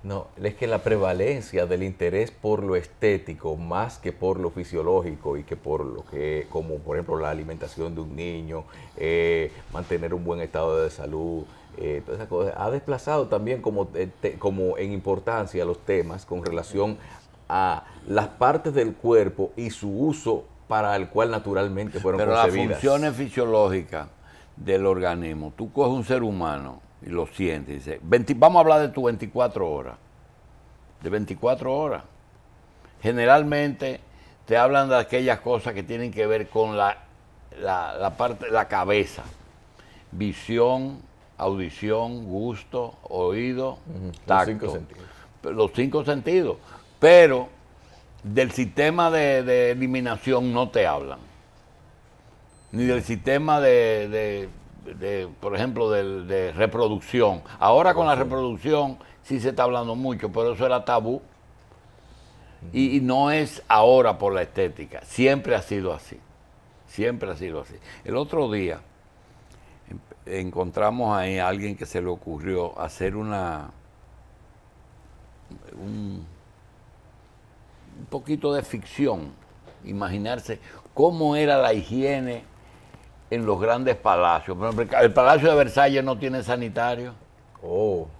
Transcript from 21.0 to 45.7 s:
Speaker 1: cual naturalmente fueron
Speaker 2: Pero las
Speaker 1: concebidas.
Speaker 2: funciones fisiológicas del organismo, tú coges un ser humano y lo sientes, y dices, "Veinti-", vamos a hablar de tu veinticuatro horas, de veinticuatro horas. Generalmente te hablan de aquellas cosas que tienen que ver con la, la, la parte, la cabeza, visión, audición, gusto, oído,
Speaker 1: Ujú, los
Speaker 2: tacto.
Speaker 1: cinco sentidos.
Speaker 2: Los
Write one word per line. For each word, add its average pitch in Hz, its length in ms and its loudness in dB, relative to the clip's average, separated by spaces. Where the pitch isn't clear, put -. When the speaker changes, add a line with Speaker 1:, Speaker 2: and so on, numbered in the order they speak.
Speaker 1:
cual 113 220 0
naturalmente 101 680 -4
fueron 92 200 0
Speaker 2:
Pero 107 120 2
las 113 140 4
Speaker 1:
concebidas. 98 360 0
Speaker 2:
funciones 143 340 2
fisiológicas 104 920 0
del 95 280 0
organismo, 87 680 -2
tú 110 160 -10
coges 135 220 2
un 123 100 -2
ser 127 200 0
humano 73 580 -4
y 80 40 -12
lo 85 180 -4
sientes, 78 420 -4
y 71 100 -10
dices, 73 220 -10
"Veinti-", 117 360 2
vamos 165 200 8
a - 40 10
hablar 156 200 6
de 143 80 0
tu 131 140 -6
veinticuatro 113 680 -2
horas, 64 260 -8
de - 80 -8
veinticuatro 107 680 -2
horas. 143 280 -4
Generalmente 135 960 2
te 110 120 2
hablan 135 320 4
de 127 80 4
aquellas 123 440 0
cosas 120 320 -2
que 98 100 -8
tienen 117 280 -8
que 107 160 0
ver 107 200 0
con 110 300 0
la, 101 200 2
la, 90 400 -4
la 98 160 -2
parte, 120 340 -4
la 110 200 2
cabeza, 98 540 0
visión, 117 880 -2
audición, 104 880 -4
gusto, 113 800 -8
oído, 123 760 -4
Speaker 1:
Ujú, 92 140 -10
los 87 140 -12
Speaker 2:
tacto. 95 300 4
Speaker 1:
cinco 107 200 -6
sentidos. 80 320 -10
Speaker 2:
Los 101 320 0